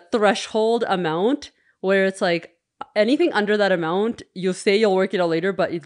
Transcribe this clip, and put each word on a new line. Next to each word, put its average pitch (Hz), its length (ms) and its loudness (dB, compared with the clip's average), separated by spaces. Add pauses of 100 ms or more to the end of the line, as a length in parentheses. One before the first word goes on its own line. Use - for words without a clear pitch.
(100)
threshold 220 760 0
amount 185 640 -2 (300)
where 190 260 2
it's 190 140 -4
like, 170 320 -2 (420)
anything 269 380 2
under 208 240 0
that 196 140 2
amount, 185 500 -2 (140)
you'll 185 180 -4
say 202 240 0
you'll 214 160 4
work 190 180 2
it 202 80 -2
out 175 100 2
later, 165 220 0
but 180 220 -2
it, 165 120 -8